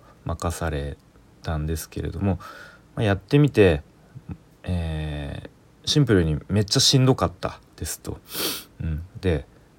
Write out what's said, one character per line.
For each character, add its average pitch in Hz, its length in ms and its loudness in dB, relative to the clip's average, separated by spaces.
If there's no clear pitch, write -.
任 82 320 -4
さ 85 140 -4
れ 71 260 -6
た 80 140 -4
ん 76 100 -2
で 80 100 -2
す - 120 -10
け 82 140 -8
れ 78 80 -4
ど 85 100 -8
も、 95 180 0
ま - 60 -6
あ、 - 20 -2
や 101 120 2
っ - 20 -4
て 147 240 2
み 143 100 6
て、 90 320 6
え 78 760 -6
ー、 - 40 -14
シ 151 120 4
ン 143 40 6
プ 117 100 4
ル 90 100 6
に 78 140 0
「め 101 120 2
っ 107 40 2
ち - 120 -2
ゃ - 40 4
し - 180 4
ん 127 80 4
ど 127 80 6
か 92 120 0
っ 85 140 -2
た」 - 200 -8
で - 100 -10
す - 140 -10
と。 - 180 -12
う - 40 -4
ん。 80 160 -4
で、 82 260 0